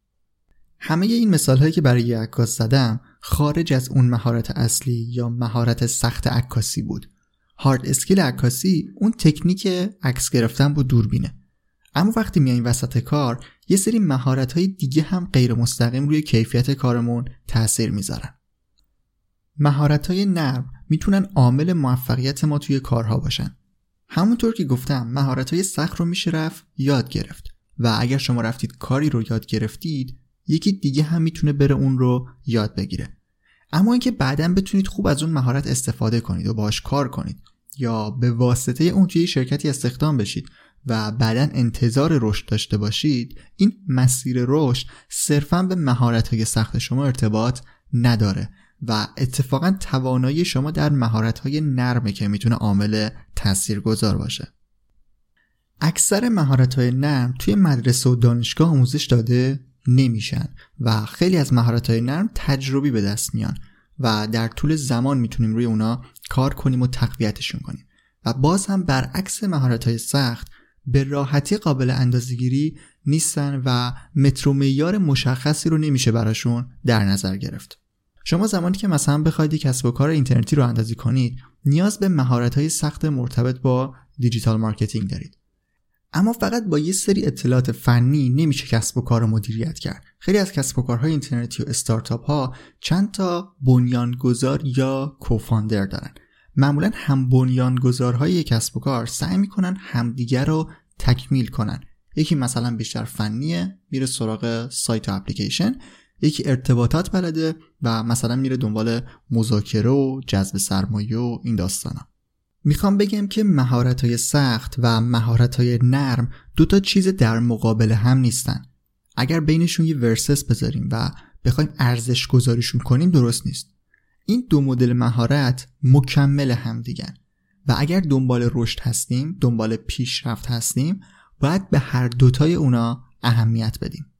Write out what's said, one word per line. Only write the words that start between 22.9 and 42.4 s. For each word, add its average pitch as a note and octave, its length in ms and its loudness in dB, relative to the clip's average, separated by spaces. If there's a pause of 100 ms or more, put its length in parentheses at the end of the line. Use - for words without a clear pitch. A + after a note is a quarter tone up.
باشن. - 380 -6 (520)
همونطور A3+ 460 0
که F3+ 100 -2
گفتم، B2+ 420 -2
مهارت‌های C3 560 -2
سخت E3 340 -4
رو E3+ 80 -2
می‌شه F3 260 -4
رفت D#3+ 360 -4 (100)
یاد C3+ 320 0
گرفت - 400 -8 (300)
و A2+ 220 0
اگر B2 180 0
شما B2 220 -2
رفتید A2+ 380 -6
کاری D3 320 0
رو A#2+ 200 0
یاد A2+ 160 -4
گرفتید، B2+ 720 -4 (280)
یکی E3 260 2
دیگه C#3+ 300 0
هم D#3+ 200 0
می‌تونه D#3+ 300 0
بره C#3+ 220 4
اون C3+ 240 0
رو B2 300 2 (180)
یاد A2 300 -2
بگیره. - 400 -6 (560)
اما G3 200 4
اینکه B3 180 0
بعداً C#3+ 380 0
بتونید F#3+ 380 0
خوب G3+ 200 -2
از D3 160 2
اون E3 100 0
مهارت C3+ 340 0
استفاده A#2 540 -2
کنید F#2 260 -4
و G#2+ 80 -2
باهاش G#2 260 -2
کار C#3 280 -2
کنید - 340 -10 (360)
یا A2+ 320 -4
به A#2+ 200 0
واسطهٔ B2 540 0
اون F#3 220 4
توی E3+ 200 0
شرکتی C#3+ 420 -2
استخدام C#3 480 -2
بشید - 300 -4 (400)
و A2 260 -2
بعداً A#2+ 400 2
انتظار B2+ 680 2
رشد G#2 260 -2